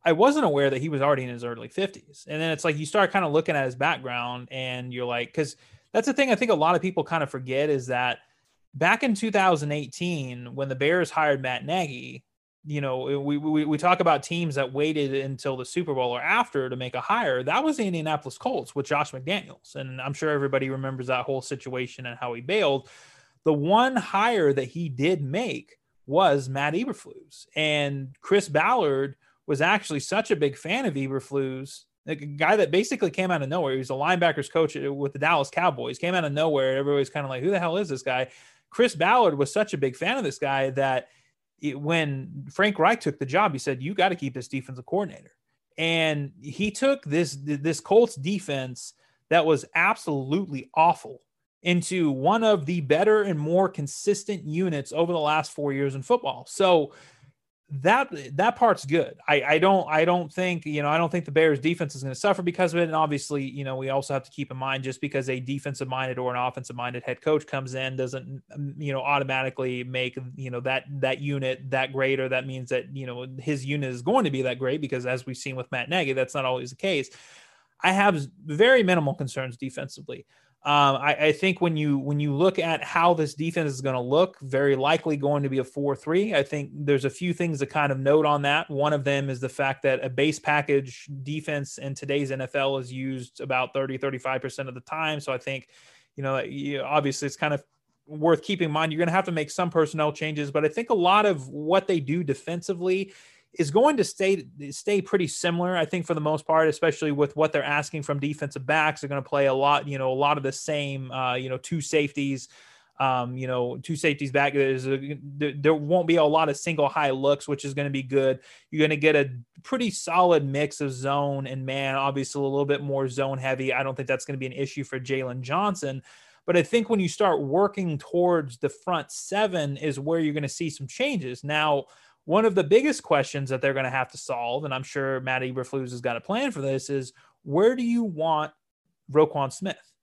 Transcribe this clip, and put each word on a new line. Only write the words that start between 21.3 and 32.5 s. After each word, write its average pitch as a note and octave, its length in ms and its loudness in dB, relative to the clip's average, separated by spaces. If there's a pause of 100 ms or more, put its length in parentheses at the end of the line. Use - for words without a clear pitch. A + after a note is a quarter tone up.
situation B2+ 640 -8
and A#2+ 140 -12
how B2 160 -6
he A#2+ 60 -12
bailed. C#3+ 460 0 (580)
The D#3+ 80 4
one G#3 420 4
hire G3+ 580 2
that C3+ 120 0
he E3 240 -6
did D3 340 0
make D3 540 -6 (280)
was C#3+ 440 4
Matt C#3+ 260 -2
Eberflus. - 800 -8
And C#3+ 540 0 (120)
Chris G3 260 2
Ballard D3+ 680 2 (320)
was C#3+ 120 -2
actually E3 420 2
such G#3+ 280 -2
a G#3+ 60 4
big C#3+ 200 0
fan A#3+ 300 -4
of F3 80 -2
Eberflus, C3+ 920 -4 (200)
like, D#3 160 -6
a D3 60 -10
guy D#3 300 2